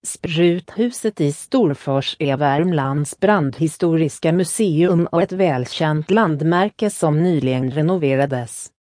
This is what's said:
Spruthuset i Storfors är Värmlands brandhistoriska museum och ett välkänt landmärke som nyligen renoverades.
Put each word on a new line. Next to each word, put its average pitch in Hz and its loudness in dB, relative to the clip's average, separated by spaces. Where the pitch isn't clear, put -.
Spruthuset 175 -2
i 147 2
Storfors 143 -2
är 139 0
Värmlands 147 0
brandhistoriska 160 0
museum 175 2
och 170 0
ett 190 -2
välkänt 156 0
landmärke 185 2
som 156 0
nyligen 131 0
renoverades. 139 -2